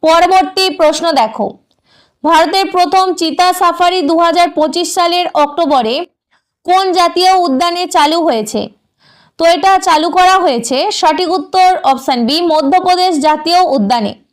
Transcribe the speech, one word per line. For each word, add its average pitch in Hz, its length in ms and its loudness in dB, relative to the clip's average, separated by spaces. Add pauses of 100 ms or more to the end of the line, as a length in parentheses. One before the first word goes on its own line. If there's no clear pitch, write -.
পরবর্তী 359 600 2 (140)
প্রশ্ন 311 340 0
দেখো, 220 340 -2 (760)
ভারতের 330 500 2
প্রথম 370 300 2 (160)
চিতা 330 280 -2 (120)
সাফারি 349 480 0
দু 320 160 0
হাজার 339 320 2
পঁচিশ 311 400 -2
সালের 349 300 0 (180)
অক্টোবরে 285 520 -2 (680)
কোন 370 260 2
জাতীয় 349 400 2 (140)
উদ্যানে 339 360 -2 (120)
চালু 311 320 2
হয়েছে? 220 340 -4 (760)
তো - 40 -4 (120)
এটা 381 180 2 (140)
চালু 320 240 0
করা 370 340 4
হয়েছে, 254 340 -2 (220)
সঠিক 320 280 0 (100)
উত্তর 370 300 2 (240)
অপশন 262 340 -2
বি, 277 100 -2 (160)
মধ্যপ্রদেশ 359 600 0 (140)
জাতীয় 311 340 0 (160)
উদ্যানে। 214 360 -2 (200)